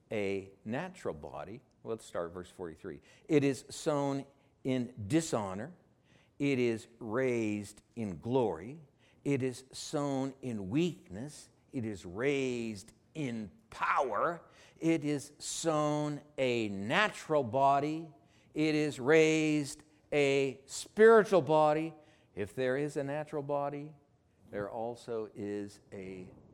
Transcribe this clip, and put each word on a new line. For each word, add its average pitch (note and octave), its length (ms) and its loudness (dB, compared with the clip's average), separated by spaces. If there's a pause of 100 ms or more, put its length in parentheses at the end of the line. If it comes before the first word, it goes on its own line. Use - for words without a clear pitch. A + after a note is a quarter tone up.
(120)
a G2 400 -2 (140)
natural B2+ 480 -6
body. D#2 480 -12 (220)
Well, A2+ 80 -8
let's A2+ 140 -10
start F2 280 -6
verse F2+ 160 -12
forty-three. D#2+ 520 -12 (260)
It D3 160 4
is C3+ 260 -2
sown C#3+ 560 -2 (380)
in B2+ 300 -2 (140)
dishonor. A#2 680 -2 (680)
It C#3+ 180 2
is A#2 300 0 (120)
raised A2+ 840 -2 (140)
in G2+ 240 -6
glory. A2+ 600 -2 (440)
It C#3 200 0
is B2+ 280 -4
sown C#3 680 -4
in G#2 280 -6
weakness. C#3+ 800 -4 (220)
It A#2 140 -6
is G2+ 200 -6
raised A#2+ 840 -2 (220)
in A#2 380 -6 (180)
power. D3+ 720 0 (380)
It D#3+ 260 2
is D3 320 -4
sown D3+ 840 -2 (160)
a A#2+ 320 2
natural D3 760 0
body. C#3 680 2 (440)
It D#3 220 2
is D3 240 0
raised D#3 840 4 (280)
a C#3 540 2
spiritual G#3+ 760 8
body. D#3 520 4 (420)
If G2 200 -6
there B2+ 220 0
is D3 200 -4
a C#3 60 -2
natural D3 400 -6
body, C#3+ 500 -4 (600)
there G2+ 160 -4
also A2+ 680 -6
is G2+ 440 -6 (120)
a F#2+ 360 -12 (260)